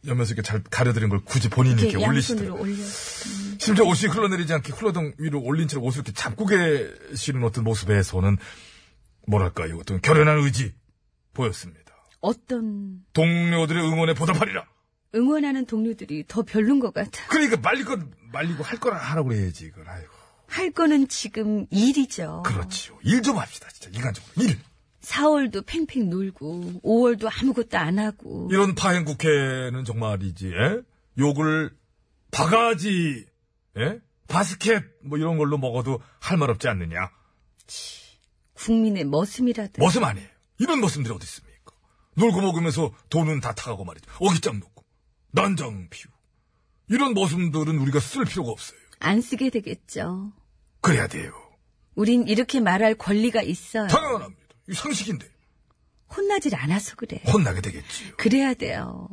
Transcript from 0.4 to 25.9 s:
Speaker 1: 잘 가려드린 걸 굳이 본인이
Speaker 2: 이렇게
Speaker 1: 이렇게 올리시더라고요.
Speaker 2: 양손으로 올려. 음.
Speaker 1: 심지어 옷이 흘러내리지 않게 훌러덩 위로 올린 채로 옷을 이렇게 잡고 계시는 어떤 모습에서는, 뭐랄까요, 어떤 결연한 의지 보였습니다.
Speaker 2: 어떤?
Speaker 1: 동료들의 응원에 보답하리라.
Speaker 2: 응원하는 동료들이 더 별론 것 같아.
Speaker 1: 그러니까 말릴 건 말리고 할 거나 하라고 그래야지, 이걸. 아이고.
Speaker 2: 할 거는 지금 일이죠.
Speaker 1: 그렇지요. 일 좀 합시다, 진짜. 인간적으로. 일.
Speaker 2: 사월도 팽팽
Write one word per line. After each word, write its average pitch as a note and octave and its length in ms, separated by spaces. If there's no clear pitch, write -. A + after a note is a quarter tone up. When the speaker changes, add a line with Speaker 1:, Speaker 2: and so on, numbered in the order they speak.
Speaker 1:
잘 G#2+ 180
가려드린 A2+ 460
걸 G2 140
굳이 A#2 260
본인이 B2+ 320
Speaker 2:
이렇게 A2+ 100
Speaker 1:
이렇게 G2+ 160
올리시더라고요. F#3+ 520
Speaker 2:
양손으로 - 40
올려. G3+ 200
음. G3+ 760
Speaker 1:
심지어 G#3+ 260
옷이 F3+ 260
흘러내리지 F#3 420
않게 D3 180
훌러덩 E3+ 460
위로 C#3+ 240
올린 D3 260
채로 C#3 140
옷을 B2+ 180
이렇게 A2+ 140
잡고 - 320
계시는 D3 960
어떤 A2+ 200
모습에서는, G2 720
뭐랄까요, F2 520
어떤 F#2+ 220
결연한 D3+ 380
의지 C3 340
보였습니다. - 600
Speaker 2:
어떤? G3+ 840
Speaker 1:
동료들의 E3+ 720
응원에 D#3+ 300
보답하리라. D#3+ 520
Speaker 2:
응원하는 C4+ 500
동료들이 G#3+ 600
더 A3 160
별론 A3 360
것 A#3 140
같아. - 340
Speaker 1:
그러니까 C#4 300
말릴 A3 280
건 G3+ 280
말리고 D3+ 320
할 A#3 160
거나 G#3+ 180
하라고 C#3+ 320
그래야지, F#2 360
이걸. E2 240
아이고. F2 180
Speaker 2:
할 F4 240
거는 D4+ 380
지금 G#3+ 640
일이죠. G3 720
Speaker 1:
그렇지요. - 580
일 A#3 200
좀 A#3+ 140
합시다, - 360
진짜. - 200
인간적으로. A#2 440
일. F3+ 200
Speaker 2:
사월도 C#4 640
팽팽 C4+ 460